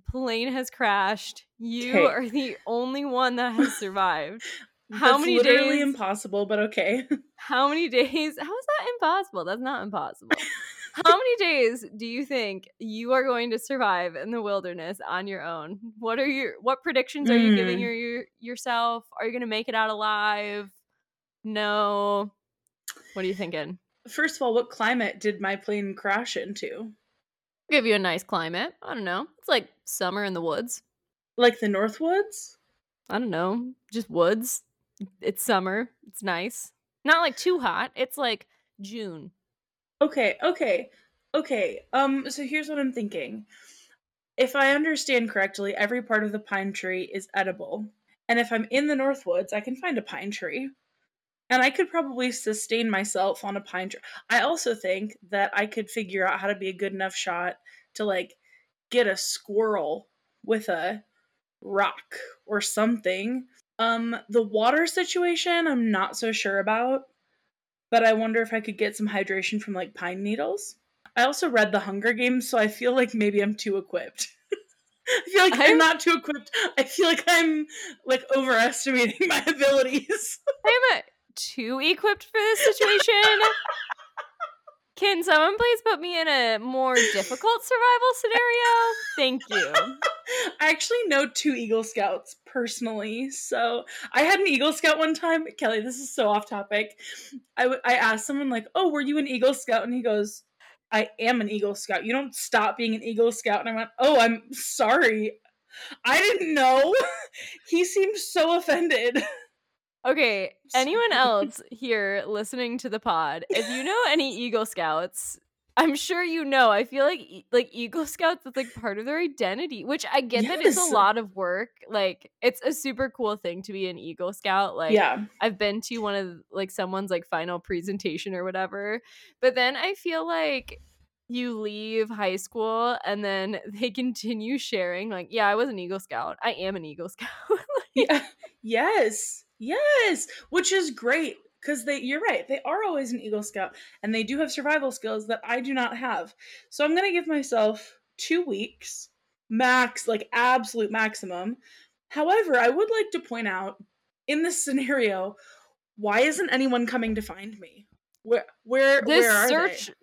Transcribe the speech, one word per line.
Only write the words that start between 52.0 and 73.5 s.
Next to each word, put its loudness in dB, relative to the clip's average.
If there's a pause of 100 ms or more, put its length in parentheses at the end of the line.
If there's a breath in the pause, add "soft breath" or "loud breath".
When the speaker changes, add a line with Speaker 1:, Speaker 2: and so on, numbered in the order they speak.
Speaker 2:
sustain -4
myself -2
on -6
a -6
pine -8
tree. -16 (300 loud breath)
I 4
also 0
think -4 (140)
that 0
I 0
could -8
figure -2
out -2
how -4
to 0
be -8
a -6
good -6
enough -6
shot -4 (380 soft breath)
to, -4
like, -2 (560 soft breath)
get 4
a 0
squirrel -2 (360)
with -2
a -4 (560)
rock -4 (300)
or -2
something. -2 (320 soft breath)
Um, 0 (120)
the 4
water 2
situation, 0
I'm 2
not 0
so -2
sure 0
about, 0 (880)
but 6
I 8
wonder 0
if -2
I -2
could -8
get 0
some -2
hydration -2
from, -8
like, -6
pine -6
needles. -4 (400)
I 6
also 0
read 4
The 2
Hunger -2
Games, 0
so 0
I 4
feel 0
like 2
maybe 2
I'm 0